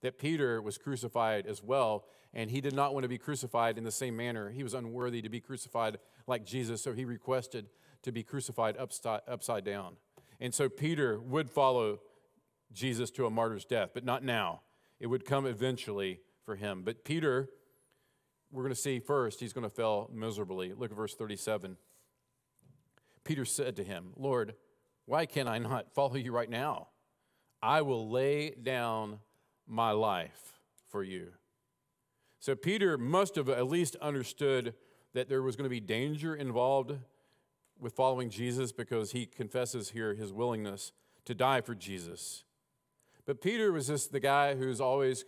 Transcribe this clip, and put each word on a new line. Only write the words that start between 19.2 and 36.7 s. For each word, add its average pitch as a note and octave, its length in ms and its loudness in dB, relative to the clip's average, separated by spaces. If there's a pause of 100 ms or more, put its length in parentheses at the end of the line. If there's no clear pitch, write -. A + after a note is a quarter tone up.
he's A#2+ 120 -6
gonna A#2 160 -4
fail A2 440 2
miserably. G2+ 600 -4
Look A2 200 -6
at G#2 40 -12
verse G#2+ 200 -4
thirty-seven. G2+ 600 -4 (1500)
Peter C#3 200 -2
said B2 320 0
to G2+ 80 -4
him, F2+ 320 -8
"Lord, B2+ 380 0 (500)
why D3+ 220 2
can C3+ 220 0
I A2+ 100 2
not A#2+ 340 -2
follow C#3 220 2
you B2+ 160 -2
right A#2 180 0
now? B2 400 -2 (720)
I C#3+ 220 6
will A#2+ 260 0
lay C#3+ 420 2
down A#2 680 -2 (480)
my A2+ 240 4
life G#2 720 0 (280)
for G2+ 140 -4
you." F2+ 300 -8 (1080)
So C#3 160 0
Peter F#3+ 420 2
must E3+ 380 2
have C#3 140 2
at B2+ 180 4
least E3 300 2
understood C3+ 800 0 (400)
that B2+ 140 0
there C3+ 140 2
was C3 140 -2
gonna C3+ 120 -4
be B2 120 -2
danger D3 560 -2
involved C3+ 600 2 (840)